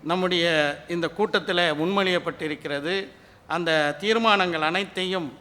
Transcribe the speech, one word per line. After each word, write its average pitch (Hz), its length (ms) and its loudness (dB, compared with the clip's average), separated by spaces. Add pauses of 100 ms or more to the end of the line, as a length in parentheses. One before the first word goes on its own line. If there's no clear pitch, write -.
(120)
நம்முடைய 180 340 2 (520)
இந்த 165 200 -2
கூட்டத்தில் 185 480 0 (160)
முன்மொழியப்பட்டிருக்கிறது. 170 1120 -2 (540)
அந்த 165 220 0 (340)
தீர்மானங்கள் 196 680 4
அனைத்தையும் 185 580 -4 (120)